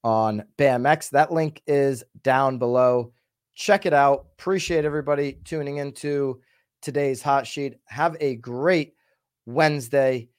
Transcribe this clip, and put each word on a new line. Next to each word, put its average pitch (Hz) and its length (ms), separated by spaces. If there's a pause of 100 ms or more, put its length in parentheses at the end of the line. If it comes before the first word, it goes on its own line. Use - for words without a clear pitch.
on 110 420 (120)
bam 131 300
X. 151 240
That 151 220
link 160 340
is 139 360 (200)
down 131 360
below. 123 540 (420)
Check 202 300
it 175 80
out. 139 340 (120)
Appreciate 175 480
everybody 143 480 (100)
tuning 147 320
into 143 640 (400)
today's 139 400
hot 139 260
sheet. 139 280 (100)
Have 156 360
a 135 160
great 139 580 (500)
Wednesday. 131 960